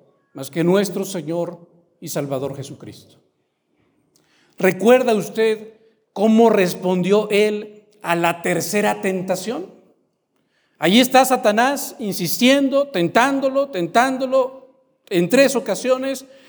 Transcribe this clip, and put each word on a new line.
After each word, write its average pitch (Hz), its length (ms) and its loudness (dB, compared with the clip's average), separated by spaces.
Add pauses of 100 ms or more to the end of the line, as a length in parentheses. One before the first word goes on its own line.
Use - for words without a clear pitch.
(320)
más 135 180 -14
que 165 140 -4
nuestro 190 400 0
Señor 170 640 -8 (320)
y 165 80 -14
Salvador 139 480 -6
Jesucristo. - 640 -18 (1400)
¿Recuerda 220 560 4
usted 220 600 -4 (380)
cómo 220 380 4
respondió 185 800 0
Él 208 540 -2 (180)
a 170 140 -2
la 170 260 -2
tercera 208 580 -2
tentación? 196 720 -6 (1080)
Allí 185 180 4
está 262 260 4
Satanás 254 760 0
insistiendo, 262 880 0
tentándolo, 269 800 0
tentándolo 254 1080 -2 (340)
en 170 200 0
tres 262 260 4
ocasiones, 254 720 -4 (240)